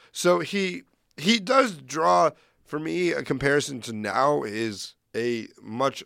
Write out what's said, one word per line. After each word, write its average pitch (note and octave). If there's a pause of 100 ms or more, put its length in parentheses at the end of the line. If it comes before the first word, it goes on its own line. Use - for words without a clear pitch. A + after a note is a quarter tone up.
(100)
So F3
he, F3+ (340)
he G#3+
does A#3
draw, D#3+ (340)
for D3+
me, E3
a C#3+
comparison C#3
to A#2
now A#2
is G#2+ (180)
a A#2 (160)
much A#2+